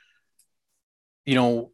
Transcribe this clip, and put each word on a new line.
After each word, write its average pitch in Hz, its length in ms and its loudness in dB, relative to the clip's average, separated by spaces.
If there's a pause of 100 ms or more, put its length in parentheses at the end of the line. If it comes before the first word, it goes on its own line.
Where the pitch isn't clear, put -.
(1300)
you 135 100 0
know, 120 380 0